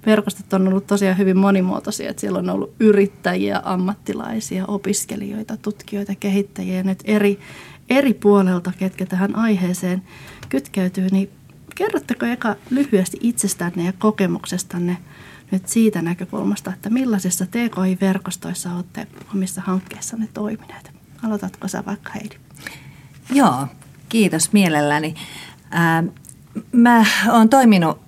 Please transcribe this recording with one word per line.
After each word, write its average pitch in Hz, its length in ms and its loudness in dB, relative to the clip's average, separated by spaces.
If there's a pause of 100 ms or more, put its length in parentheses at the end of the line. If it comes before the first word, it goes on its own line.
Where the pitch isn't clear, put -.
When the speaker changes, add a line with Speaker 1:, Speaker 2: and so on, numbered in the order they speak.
Speaker 1:
Verkostot 214 460 0
on 190 160 2
ollut 190 180 0
tosiaan 196 320 2
hyvin 190 180 4
monimuotoisia, 190 720 0
että - 100 -10
siellä 185 180 -2
on 180 120 -4
ollut 190 300 -4
yrittäjiä, 196 840 2
ammattilaisia, 190 1000 -6
opiskelijoita, 202 920 -6
tutkijoita, 202 580 -8
kehittäjiä, 190 680 -4
nyt 190 220 -2
eri, 202 360 2 (500)
eri 262 240 4
puolelta, 185 640 4
ketkä 185 280 -4
tähän 190 300 -2
aiheeseen 185 680 0 (460)
kytkeytyy, 190 640 -2
niin 196 180 0 (440)
kerrotteko 359 520 -4
eka 233 300 -2 (140)
lyhyesti 247 500 0
itsestänne 180 640 -2
ja 185 80 -2
kokemuksestanne 185 1040 -2 (540)
nyt 185 180 -4
siitä 220 340 2
näkökulmasta, 185 680 -4
että 196 180 -8
millaisissa 208 560 -2
T 180 40 -10
K 226 380 -2
I-verkostoissa 190 840 -2
olette 180 320 -10 (280)
omissa 185 300 -4
hankkeissanne 202 680 -6
toimineet? - 580 -10 (300)
Aloitatko 208 460 -6
sä - 180 -6
vaikka, - 260 -10
Heidi? - 240 -12 (960)
Speaker 2:
Joo, 185 360 4 (420)
kiitos 175 440 2
mielelläni. 156 640 2 (560)
Ää, 165 340 2 (680)
mä 233 320 8 (280)
oon 220 160 8
toiminut 214 600 6